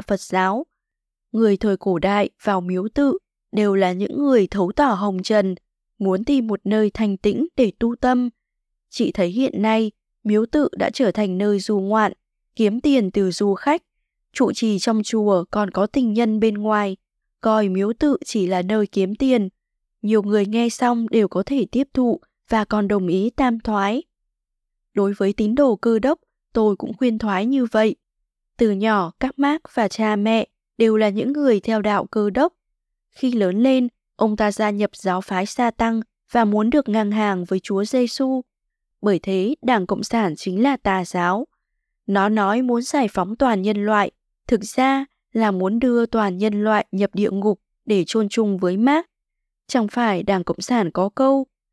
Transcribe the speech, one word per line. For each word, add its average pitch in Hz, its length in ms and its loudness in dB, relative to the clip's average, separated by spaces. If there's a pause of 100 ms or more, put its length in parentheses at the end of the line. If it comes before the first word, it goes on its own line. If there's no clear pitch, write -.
Phật 196 120 -2
giáo. 190 460 -2 (680)
Người 214 260 2
thời 202 200 0
cổ 180 220 -2
đại 202 300 0 (140)
vào 196 180 0
miếu 180 320 -4
tự 285 240 2 (340)
đều 208 240 2
là 190 160 2
những 185 260 -4
người 254 300 4
thấu 185 280 -2
tỏ 294 100 4
hồng 196 380 -2
trần, 196 320 0 (420)
muốn 190 260 0
tìm 262 240 0
một 208 160 -4
nơi 214 260 2
thanh 202 280 -2
tĩnh 220 380 0
để 226 240 4
tu 233 160 0
tâm. 247 340 0 (600)
Chị 226 220 -2
thấy 175 180 0
hiện 226 320 -2
nay, 220 300 0 (320)
miếu 214 220 2
tự 294 320 0
đã - 120 0
trở 226 220 0
thành 190 260 -2
nơi 208 220 0
du 208 200 -2
ngoạn, 208 340 0 (420)
kiếm 220 260 0
tiền 254 300 2
từ 190 200 0
du 202 220 0
khách. 285 280 -2 (520)
Trụ - 180 2
trì 214 280 -2
trong 220 240 0
chùa 208 480 0
còn 208 200 -2
có 196 160 0
tình 240 260 0
nhân 220 260 0
bên 214 140 2
ngoài, 208 440 -2 (440)
coi 220 280 2
miếu 196 300 0
tự 294 260 2
chỉ 196 220 -2
là 185 140 0
nơi 208 260 0
kiếm 196 280 -2
tiền. 240 340 2 (520)
Nhiều 214 220 2
người 208 220 2
nghe 233 240 0
xong 233 400 -2
đều 220 180 2
có 190 180 -2
thể 277 260 -2
tiếp 269 220 -2
thụ 247 260 0 (300)
và 220 160 0
còn 208 220 -2
đồng 190 200 0
ý 185 220 0
tam 247 300 0
thoái." 214 440 -2 (880)
Đối 202 200 0
với 196 200 0
tín 214 220 -2
đồ 269 200 4
Cơ 226 240 0
Đốc, 269 200 0 (340)
tôi 214 220 2
cũng - 220 -10
khuyên 240 200 0
thoái 208 280 -2
như 262 200 0
vậy. 220 300 2 (640)
Từ 226 140 2
nhỏ, 196 480 0
các 262 200 -4
Mark 285 220 0 (120)
và 220 140 0
cha 214 280 -2
mẹ 214 320 0 (300)
đều 220 200 4
là 214 120 2
những 220 240 -2
người 269 260 2
theo 220 220 -2
đạo 202 240 0
Cơ 208 240 -2
Đốc. 262 240 0 (580)
Khi 254 200 -4
lớn 208 320 0
lên, 262 240 2 (280)
ông 214 220 0
ta 208 140 0
gia 208 180 -2
nhập 208 260 -2
giáo 185 260 -4
phái 190 240 -4
Sa 233 260 -2
Tăng 226 300 -2 (300)
và 233 140 2
muốn 214 240 2
được 277 200 0
ngang 208 220 0
hàng 202 340 -2
với 190 140 -2
Chúa 196 240 -4
Giêsu. 254 580 -2 (600)
Bởi 196 180 2
thế, 196 420 -2
Đảng 226 260 0
Cộng 190 160 -4
sản 208 320 -2
chính 190 280 -4
là 277 140 2
tà 190 280 -2
giáo. 180 420 -2 (600)
Nó 196 220 2
nói 214 320 0
muốn 240 200 0
giải 262 260 0
phóng 190 280 -4
toàn 233 260 2
nhân 208 240 -2
loại, 208 260 0 (360)
thực 208 160 0
ra 269 420 0 (280)
là 214 180 2
muốn 190 280 0
đưa 240 260 2
toàn 208 320 -2
nhân 208 260 0
loại 214 280 2
nhập 196 220 0
địa 202 180 0
ngục 196 280 -2 (260)
để 196 220 2
chôn 220 220 -2
chung 202 280 0
với 185 200 0
Marx. 285 280 2 (600)
Chẳng 220 200 0
phải 214 360 -2
Đảng 196 200 0
Cộng - 180 -6
sản 220 300 0
có 190 180 0
câu, 269 360 2 (280)